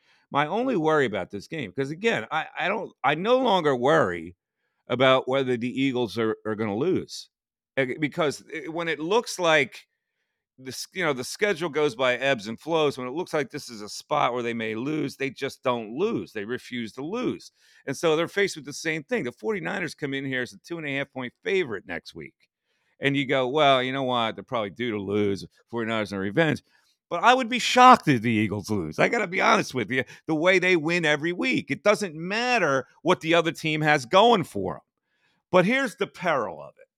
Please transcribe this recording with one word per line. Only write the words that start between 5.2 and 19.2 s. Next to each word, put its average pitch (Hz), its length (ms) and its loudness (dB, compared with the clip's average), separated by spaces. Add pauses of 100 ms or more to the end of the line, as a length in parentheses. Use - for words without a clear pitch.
whether 127 300 0
the 120 240 -4
Eagles 120 360 0
are, 110 280 0
are 107 100 -4
gonna 104 220 -2
lose. 139 520 -4 (480)
Eh, 131 220 -2
because, 151 440 -2 (100)
eh, 156 140 -4
when 170 220 -4
it 147 100 -2
looks 196 400 0
like 165 480 2 (720)
the 131 120 -16
s-, - 240 -10
you 180 100 -4
know, 147 100 2
the 123 100 -4
schedule 175 460 -4
goes 151 260 0
by 127 200 2
ebbs 123 320 0
and 113 120 -8
flows, 151 380 0
when 127 100 -8
it 127 60 -8
looks 165 200 -6
like 151 160 -2
this 143 200 -14
is 110 120 -14
a 104 80 -12
spot 139 440 -2
where 123 100 -4
they 117 100 -4
may 113 220 -6
lose, 143 400 -6
they 135 140 -6
just 127 340 -10
don't 120 340 -2
lose. 175 360 -4
They 101 120 -8
refuse 117 480 -8
to 131 120 -10
lose. 180 460 -6 (360)
And 131 100 -6
so 160 180 2
they're 165 120 0
faced 196 300 -2
with 131 80 -16
the 143 80 -12
same 160 300 -6
thing. 226 200 -4